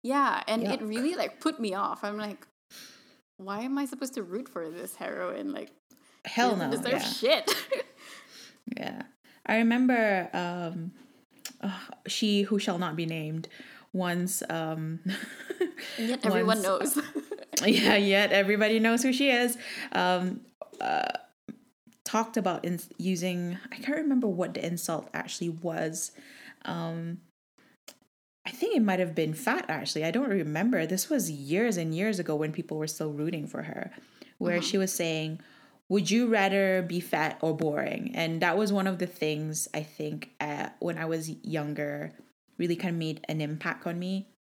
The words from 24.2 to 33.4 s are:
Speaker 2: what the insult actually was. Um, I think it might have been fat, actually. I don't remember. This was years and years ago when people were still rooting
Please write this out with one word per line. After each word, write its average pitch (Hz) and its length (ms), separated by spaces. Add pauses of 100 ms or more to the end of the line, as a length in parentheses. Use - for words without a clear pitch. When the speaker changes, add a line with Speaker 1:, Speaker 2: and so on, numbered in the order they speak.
Speaker 2:
what 175 260
the - 100
insult 170 500
actually - 360
was. 165 640 (520)
Um, 170 540 (1300)
I - 40
think 381 260
it 247 60
might 190 180
have 170 160
been 156 180
fat, 247 340
actually. 151 360
I 165 80
don't 254 160
remember. 170 580
This 185 240
was 240 200
years 165 460
and 160 180
years 196 260
ago 160 160
when 151 160
people 156 260
were 156 100
still 156 240
rooting 151 360